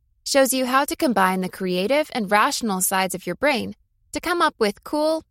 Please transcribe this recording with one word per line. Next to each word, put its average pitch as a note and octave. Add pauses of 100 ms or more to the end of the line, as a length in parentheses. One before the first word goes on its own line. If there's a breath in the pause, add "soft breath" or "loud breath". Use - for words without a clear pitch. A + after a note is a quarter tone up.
(240)
shows C4+
you B3+
how C4+
to E4
combine F#3+
the F3+
creative F#3+
and G3+
rational G#3
sides F#3+
of F3
your F3+
brain A3 (380)
to D4+
come F4
up D4+
with G#3
cool, D#4